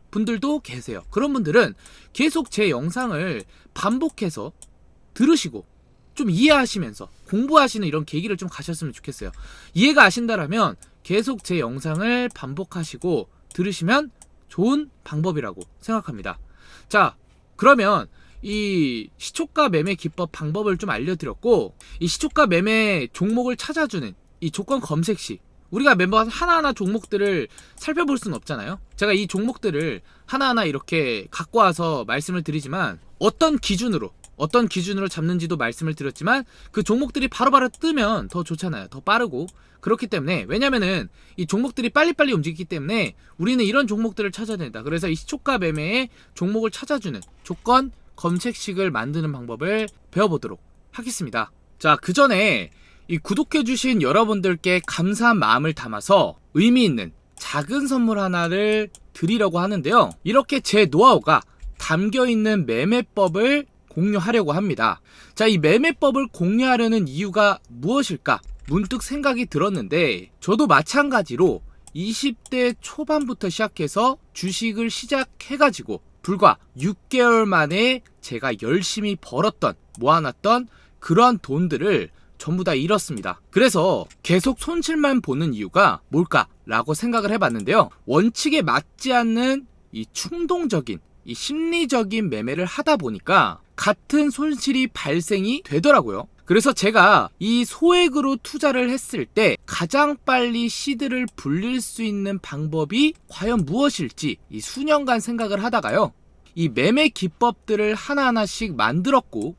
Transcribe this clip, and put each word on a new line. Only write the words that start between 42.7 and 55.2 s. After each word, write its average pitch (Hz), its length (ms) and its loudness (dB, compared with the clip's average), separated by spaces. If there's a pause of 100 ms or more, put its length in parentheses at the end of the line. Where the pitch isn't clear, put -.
우리는 233 280 0
이런 254 220 2
종목들을 214 440 -2
찾아야 214 260 -8
된다. 113 260 -8
그래서 165 260 -2
이 160 60 0
시초가 269 420 -4
매매의 180 520 -2 (260)
종목을 214 340 -2
찾아주는 208 500 -6 (220)
조건 247 500 0 (240)
검색식을 180 760 -4
만드는 147 400 -4
방법을 139 560 -6 (240)
배워보도록 170 500 -2 (300)
하겠습니다. 147 600 -6 (280)
자, 151 200 4
그 185 140 -4
전에 196 560 2 (380)
이 170 100 -4
구독해주신 247 840 -2
여러분들께 180 840 2
감사한 208 540 2